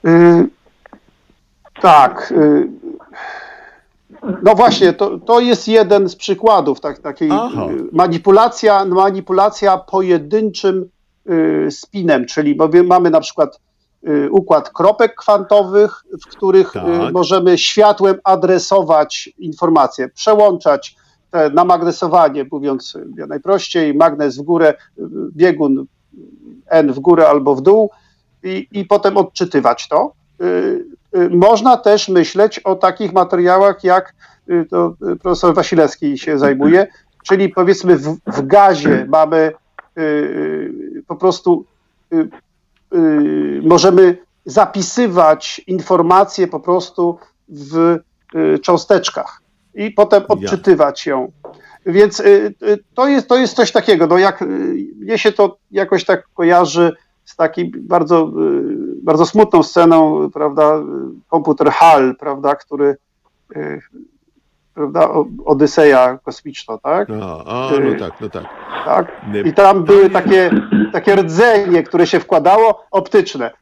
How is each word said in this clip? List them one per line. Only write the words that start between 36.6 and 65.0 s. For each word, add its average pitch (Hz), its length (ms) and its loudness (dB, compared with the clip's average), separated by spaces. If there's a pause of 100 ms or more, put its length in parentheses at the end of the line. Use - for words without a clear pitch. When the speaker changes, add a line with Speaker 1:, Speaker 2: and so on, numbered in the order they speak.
Speaker 1:
czyli 190 240 0
powiedzmy 180 480 0
w, 151 300 -6
w 135 200 -6
gazie 151 600 2
mamy, 156 440 0 (460)
y, - 20 -8
y, 151 1080 -6
po - 100 -12
prostu, 185 480 0 (480)
y, 160 160 -2 (640)
y, 151 720 -2
możemy 180 540 4 (280)
zapisywać 180 1200 0
informacje 180 800 0
po 160 140 -10
prostu 175 580 -4 (300)
w, 160 480 -2 (380)
y, 156 240 -2
cząsteczkach - 840 -2 (340)
i 208 160 -8
potem 208 320 2
Speaker 2:
Ja. 196 60 -18
Speaker 1:
odczytywać 185 800 -2
ją. 135 260 -6 (540)
Więc, 196 340 2
y, 202 420 2
y, 208 160 0 (160)
to 262 140 0
jest, 277 200 0
to 247 80 2
jest 254 200 -2
coś 240 160 0
takiego, 185 340 2
no 175 120 2
jak, 190 240 0
y, 180 40 -6 (540)
mnie 220 180 -6
się 214 140 0
to 196 240 0 (140)
jakoś 196 340 -2
tak 185 300 -2
kojarzy 170 580 2 (320)
z - 120 -20
takim 170 400 -4
bardzo, 170 480 0
y, 151 520 -4 (260)
bardzo 160 240 2
smutną 214 360 2
sceną, 156 680 2
prawda, 151 480 -2
y, 151 40 -8 (460)
komputer 151 420 -2
HAL, 139 500 4
prawda, 139 340 -4
który, 143 420 -4 (600)
y, 73 240 -12 (920)
prawda, 151 360 -2